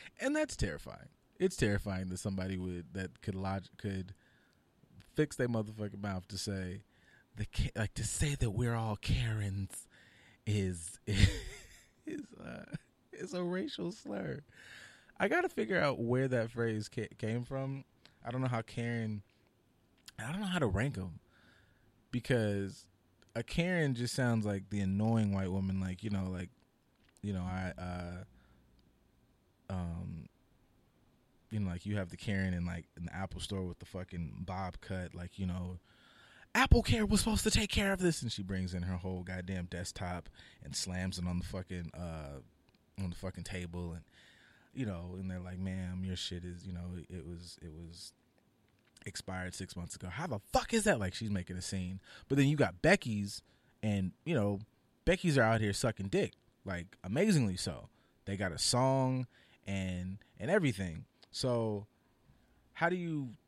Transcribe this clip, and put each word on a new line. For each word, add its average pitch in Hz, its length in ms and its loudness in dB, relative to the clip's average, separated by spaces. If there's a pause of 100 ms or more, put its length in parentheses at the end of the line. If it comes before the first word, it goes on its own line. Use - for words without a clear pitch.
(200)
And 285 160 0
that's 311 200 0
terrifying. - 520 -4 (300)
It's 185 180 2
terrifying 101 540 2
that 92 80 -4
somebody 95 380 -2
would, 87 380 -6
that 92 280 -8
could 101 120 -4
log-, 95 320 -4 (100)
could 95 380 -6 (1000)
fix 151 220 2
their 123 120 2
motherfucking 107 520 -2
mouth 95 280 -4
to 95 100 -6
say, 95 460 -4 (520)
the 107 100 -4
Ka-, - 280 0
like, 110 200 -2
to - 100 -2
say 143 320 0
that 117 140 2
we're 117 240 2
all 113 220 0
Karens 101 920 0 (580)
is, 92 560 0
<laughs> - 40 -10
is, - 1160 0 (220)
uh, - 220 -12 (480)
is - 220 -8
a 180 80 -2
racial 180 480 -2
slur. 180 520 -6 (760)
I 196 100 2
gotta 349 200 4
figure 220 300 0
out 143 200 4
where 123 300 2
that 117 220 2
phrase 113 380 0
ca-, - 200 -4 (100)
came 117 260 -2
from. 135 400 -6 (400)
I - 60 -6
don't 127 100 -2
know 131 80 2
how 117 140 0
Karen, 113 600 -2 (960)
I 110 120 -6
don't 185 100 -2
know 214 60 -2
how 180 120 0
to 143 80 4
rank 104 320 2
'em, 92 220 -8 (880)
because 104 760 0 (480)
a - 80 -2
Karen 170 520 2
just 120 200 -2
sounds 117 300 4
like 98 260 -2
the 101 100 0
annoying 104 520 4
white 95 180 0
woman, 95 300 0
like, 92 220 -4
you 110 80 -4
know, 95 200 0
like, 90 200 -6 (720)
you 101 100 -2
know, 92 100 0
I, 92 360 -2
uh, 90 460 -6 (1400)
um, 90 580 -4 (1200)
you 107 100 -2
know, 95 100 2
like, 87 140 -6
you 104 120 0
have 92 140 -2
the 90 60 -10
Karen 95 380 0
in, 87 100 0
like, 87 220 -4 (100)
in 87 100 -8
the - 80 -8
Apple 90 260 -6
store 95 240 -4
with 87 140 -6
the - 80 -14
fucking 85 600 -6
bob 92 340 -6
cut, 90 340 -6
like, 87 240 -10
you 95 80 -2
know, 90 320 -4 (760)
"Apple 247 280 10
Care 220 240 6
was 202 140 6
supposed 214 240 4
to 220 60 6
take 214 200 4
care 202 220 4
of 185 80 0
this," 175 220 4
and 117 100 -2
she 101 100 -6
brings 92 300 -2
in 90 100 -2
her 92 140 -2
whole 92 260 -4
goddamn 92 440 -4
desktop 90 640 -6 (340)
and - 120 -10
slams 92 440 -2
it 87 80 -2
on 87 120 0
the 85 60 -2
fucking, 90 500 -6
uh, 78 460 -8 (580)
on 92 120 -2
the 85 60 -8
fucking 90 280 -8
table, 87 480 -6
and, 85 120 -10 (680)
you 131 140 -4
know, 90 320 -6
and 92 120 -4
they're 92 100 -4
like, 90 180 -8
"Ma'am, 92 460 -2
your 92 120 -2
shit 87 280 -6
is, 87 220 -10
you 95 60 -6
know, 87 240 -6
it, 80 100 -10 (100)
it 78 100 -10
was, 85 340 -12
it 82 120 -12
was 82 400 -14 (920)
expired 92 500 -6
six - 200 -8
months 87 220 -6
ago." 90 120 -10
How 127 200 -4
the 113 100 -2 (140)
fuck - 200 2
is 220 120 4
that? 170 160 6
Like, 92 140 0
she's 110 160 -4
making 90 260 -2
a 90 60 -6
scene. 92 380 -4 (280)
But 139 100 4
then 139 80 8
you 147 100 4
got 92 240 2
Becky's, 110 640 2 (400)
and, 98 300 2 (120)
you 165 120 0
know, 101 240 4 (440)
Becky's 170 320 4
are 131 60 10
out 113 180 6
here 101 120 2
sucking 101 360 0
dick, 170 260 2 (300)
like, 87 380 -6
amazingly 127 540 4
so. - 320 -6 (380)
They 98 100 -2
got 92 160 0
a 95 60 -6
song 131 680 4 (400)
and, 95 520 -2 (200)
and 113 100 -4
everything. 98 580 2 (260)
So 110 540 0 (880)
how 165 140 2
do 180 80 2
you, 151 380 -4 (140)